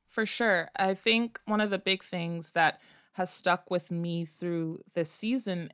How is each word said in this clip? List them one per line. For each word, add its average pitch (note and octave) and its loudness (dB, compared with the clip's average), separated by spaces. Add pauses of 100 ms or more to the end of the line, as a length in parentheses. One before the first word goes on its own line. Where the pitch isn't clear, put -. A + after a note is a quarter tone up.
For A3 -2
sure. G3+ 2
I F#3+ 2
think A3+ 0
one G#3+ 2
of G#3+ 2
the G3 0
big F#3+ 0
things E3+ -6
that D#3+ 2 (320)
has F#3 -2
stuck F3 0
with F3 -2
me E3+ -2
through E3 -4 (140)
this E3 -2
season G#3+ -2